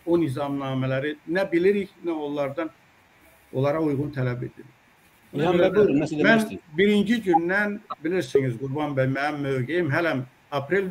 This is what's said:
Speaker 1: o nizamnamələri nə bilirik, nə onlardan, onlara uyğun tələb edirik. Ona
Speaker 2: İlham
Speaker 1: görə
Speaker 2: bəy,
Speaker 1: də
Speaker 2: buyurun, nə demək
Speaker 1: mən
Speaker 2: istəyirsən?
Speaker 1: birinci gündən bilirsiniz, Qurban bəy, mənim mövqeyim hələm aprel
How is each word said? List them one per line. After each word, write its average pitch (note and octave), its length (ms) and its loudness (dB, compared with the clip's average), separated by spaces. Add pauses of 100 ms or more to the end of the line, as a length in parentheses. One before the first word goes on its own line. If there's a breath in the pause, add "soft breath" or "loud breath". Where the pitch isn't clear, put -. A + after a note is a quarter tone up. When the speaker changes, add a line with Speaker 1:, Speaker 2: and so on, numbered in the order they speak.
Speaker 1:
o E3+ 120 2
nizamnamələri C3+ 960 -2 (140)
nə F#3+ 220 0
bilirik, F#3 380 2 (140)
nə E3+ 60 -4
onlardan, D3 600 -4 (800)
onlara C#3+ 280 0
uyğun D3 300 0
tələb B2+ 280 -2
edirik. - 360 -12 (580)
Ona C#3+ 100 -2
Speaker 2:
İlham F3 140 2
Speaker 1:
görə F3 60 4
Speaker 2:
bəy, F#3+ 80 4
Speaker 1:
də F#3 60 -2
Speaker 2:
buyurun, F3 240 4
nə D3+ 80 0
demək D#3+ 160 0
Speaker 1:
mən A3+ 140 6
Speaker 2:
istəyirsən? G3 380 -6
Speaker 1:
birinci G3+ 460 4
gündən F#3+ 560 0 (260)
bilirsiniz, C#3+ 540 0
Qurban C#3+ 380 -4
bəy, C3 160 2
mənim C#3+ 280 -2
mövqeyim C#3 520 -2
hələm D#3 300 0 (280)
aprel D#3+ 400 -2